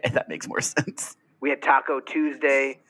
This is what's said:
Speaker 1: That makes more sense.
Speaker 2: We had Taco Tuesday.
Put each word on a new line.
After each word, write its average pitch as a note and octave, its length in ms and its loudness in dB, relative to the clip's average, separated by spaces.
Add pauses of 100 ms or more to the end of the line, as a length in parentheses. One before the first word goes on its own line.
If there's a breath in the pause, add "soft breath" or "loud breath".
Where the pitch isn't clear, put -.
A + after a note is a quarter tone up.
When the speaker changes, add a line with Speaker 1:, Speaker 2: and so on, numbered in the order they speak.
(120)
Speaker 1:
That - 160 0
makes - 180 -10
more - 140 -4
sense. - 560 -4 (240)
Speaker 2:
We C#3 100 -2
had C#3 100 -2
Taco C3+ 380 2
Tuesday. C#3 800 0 (120 loud breath)